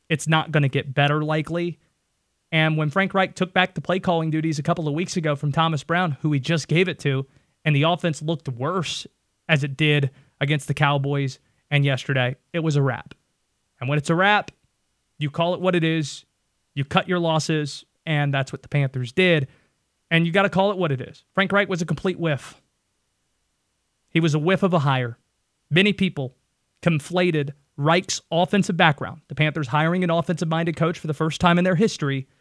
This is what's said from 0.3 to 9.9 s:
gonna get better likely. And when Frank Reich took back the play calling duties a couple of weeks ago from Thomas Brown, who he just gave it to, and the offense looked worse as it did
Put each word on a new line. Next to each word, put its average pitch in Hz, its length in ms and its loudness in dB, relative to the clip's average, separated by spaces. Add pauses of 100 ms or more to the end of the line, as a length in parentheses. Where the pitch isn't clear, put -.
gonna 147 180 2
get 139 240 -4
better 147 280 2
likely. 160 580 -4 (720)
And 156 260 2
when 156 120 0
Frank 196 240 0
Reich 190 220 0
took 185 180 -4
back 185 220 0
the 160 60 -6
play 185 180 -2
calling 165 320 0
duties 156 260 0
a 147 60 -4
couple 165 240 -2
of 147 60 -2
weeks 170 240 -4
ago 156 180 0
from 147 160 -2
Thomas 160 320 0
Brown, 165 380 -2
who 156 100 0
he 143 80 2
just 156 300 -2
gave 175 180 2
it 180 120 -6
to, 135 280 -2 (380)
and 151 100 2
the 139 80 2
offense 165 380 0
looked 151 260 -6
worse 139 580 -4 (440)
as 147 160 2
it 139 100 -6
did 147 360 2 (280)